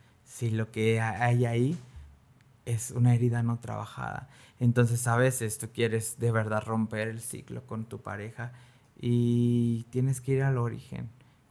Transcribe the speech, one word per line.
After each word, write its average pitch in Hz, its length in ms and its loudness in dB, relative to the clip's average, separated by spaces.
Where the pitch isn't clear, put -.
Si - 240 -6
lo 110 220 -2
que 113 280 2
ha-, 113 240 -2
hay 120 220 4
ahí 123 320 2
es 113 260 -4
una 123 220 4
herida 120 300 2
no 117 160 -2
trabajada. 110 680 -10
Entonces, 120 480 4
a 117 80 4
veces 120 440 2
tú 113 120 -8
quieres 113 460 -2
de 117 140 2
verdad 107 340 0
romper 110 420 -2
el 113 140 -8
ciclo - 460 -12
con 110 180 -8
tu 107 160 -12
pareja 110 520 -10
y 120 920 2
tienes 127 300 0
que 135 120 -4
ir 135 100 2
al 135 140 2
origen. 120 520 -6